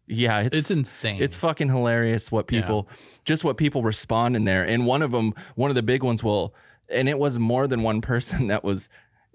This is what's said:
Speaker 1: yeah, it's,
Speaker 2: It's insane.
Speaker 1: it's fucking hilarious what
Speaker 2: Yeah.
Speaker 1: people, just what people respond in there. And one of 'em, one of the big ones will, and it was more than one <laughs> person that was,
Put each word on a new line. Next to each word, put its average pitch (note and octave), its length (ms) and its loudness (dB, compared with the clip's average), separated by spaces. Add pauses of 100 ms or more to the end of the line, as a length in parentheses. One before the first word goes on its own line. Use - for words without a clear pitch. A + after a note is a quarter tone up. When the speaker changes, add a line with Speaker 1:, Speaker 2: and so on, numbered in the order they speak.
Speaker 1:
yeah, A2+ 340 0
it's, B2+ 160 0
Speaker 2:
It's D3+ 140 -2
insane. A#2 500 -2
Speaker 1:
it's C3+ 160 -2
fucking D#3 320 -2
hilarious A#2 640 0
what A2 180 0
Speaker 2:
Yeah. A#2 120 2
Speaker 1:
people, G#2 260 -2 (360)
just D#3+ 200 0
what C3+ 140 0
people C#3+ 240 0
respond A#2 540 0
in G#2+ 80 2
there. F#2+ 200 2
And A#2 220 0
one C3 160 2
of C3+ 100 -2
'em, A2 220 0 (220)
one C3+ 140 0
of C#3 40 0
the B2 80 0
big B2 200 0
ones A#2+ 220 0
will, G#2 300 0 (340)
and C3 200 0
it D3 100 0
was C#3 200 0
more A#2+ 280 2
than B2+ 160 0
one A2 180 0
<laughs> A2+ 120 -4
person A#2+ 340 -2
that G#2 180 -2
was, F#2+ 240 -2 (460)